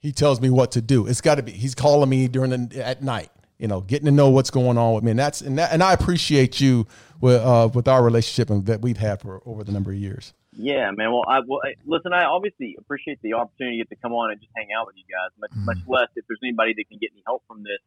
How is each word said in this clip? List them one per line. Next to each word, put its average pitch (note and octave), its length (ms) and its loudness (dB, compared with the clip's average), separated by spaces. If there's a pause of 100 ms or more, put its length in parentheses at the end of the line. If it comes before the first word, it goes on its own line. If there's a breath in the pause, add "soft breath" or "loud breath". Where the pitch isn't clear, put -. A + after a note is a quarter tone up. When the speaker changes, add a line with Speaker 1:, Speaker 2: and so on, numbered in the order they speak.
Speaker 1:
he D3 120 -6
tells C#3 280 2
me B2+ 100 2
what B2+ 220 4
to A#2+ 100 0
do. A2+ 240 2
It's A#2+ 160 -2
gotta D3 200 2
be, A2+ 100 -10
he's A#2+ 220 -8
calling D3 360 4
me C3 180 2
during C3 220 -2 (180)
the, A#2 180 -10
at B2+ 160 -8
night, B2+ 280 -6 (280)
you - 100 -6
know, G2 120 -2
getting C#3 260 -2
to C#3+ 60 6
know C#3+ 180 8
what's C3 200 4
going B2 260 0
on A#2 180 2
with G#2+ 100 -2
me. A2+ 80 2
And A2+ 80 0
that's, C#3+ 200 -2
and C#3 180 -6
that, E3+ 140 0
and E3 100 2
I F#3+ 120 6
appreciate D3+ 640 2
you B2+ 260 4 (340 soft breath)
with, B2+ 200 6
uh, A#2 320 4
with B2 160 0
our C3 160 6
relationship A#2 460 0
and G2 160 0
that A2 160 -2
we've A#2 160 -4
had G#2 240 -4
for F#2+ 240 -14
over G#2+ 180 -12
the G2+ 80 -6
number G2 200 -4
of G2 40 -6
years. G2+ 380 -10 (240)
Speaker 2:
Yeah, B2+ 320 -2
man. A2 220 -4
Well, B2 160 0
I, C3+ 180 2
well, C3+ 160 -6
I, C3+ 120 -8 (100)
listen, E3 300 -4
I F3 100 2
obviously E3+ 540 -6
appreciate C#3+ 440 -12
the A2 120 -6
opportunity A#2 420 -6
to A2+ 80 -6
get - 60 -18
to G#2+ 100 -18
come A#2+ 120 -8
on A#2 200 -4
and G#2 80 -14
just G#2+ 160 -20
hang G#2+ 200 -14
out A2+ 100 -6
with F#2+ 100 -20
you F#2+ 80 -20
guys, F#2 340 -10
much, G#2+ 120 -12
Speaker 1:
Mm-hmm. G#2 160 -10
Speaker 2:
much A#2 200 -6
less B2+ 300 0
if A#2 120 -14
there's A2+ 140 -10
anybody A2+ 320 -2
that G#2+ 140 -10
can G#2+ 100 -20
get G#2 140 -8
any G2+ 140 -20
help A#2+ 200 -6
from A2 160 -20
this. G2+ 240 -10